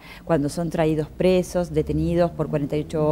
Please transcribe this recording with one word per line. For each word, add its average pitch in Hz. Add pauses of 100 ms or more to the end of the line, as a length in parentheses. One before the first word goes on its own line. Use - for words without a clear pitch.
(240)
cuando 147
son 170
traídos 156
presos, 180
detenidos 160
por 156
cuarenta 147
y 151
ocho 156